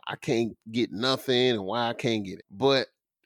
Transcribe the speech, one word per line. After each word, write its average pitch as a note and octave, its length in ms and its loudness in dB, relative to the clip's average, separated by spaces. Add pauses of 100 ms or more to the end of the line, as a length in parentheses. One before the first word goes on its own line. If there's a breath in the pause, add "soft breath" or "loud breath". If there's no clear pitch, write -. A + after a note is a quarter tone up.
I - 100 -6
can't A#2 400 0 (160)
get A2+ 180 0
nothing, B2+ 600 2
and G#2+ 140 -2
why A#2 240 -2
I A#2+ 40 -2
can't A2+ 320 -2
get F2+ 140 -10
it?" - 120 -20
But B2 360 2 (400)